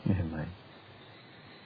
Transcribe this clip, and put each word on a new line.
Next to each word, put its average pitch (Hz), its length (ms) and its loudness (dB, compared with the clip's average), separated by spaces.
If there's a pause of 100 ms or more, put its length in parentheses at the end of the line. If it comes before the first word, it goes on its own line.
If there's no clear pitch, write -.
එහෙමයි. 82 420 6 (1160)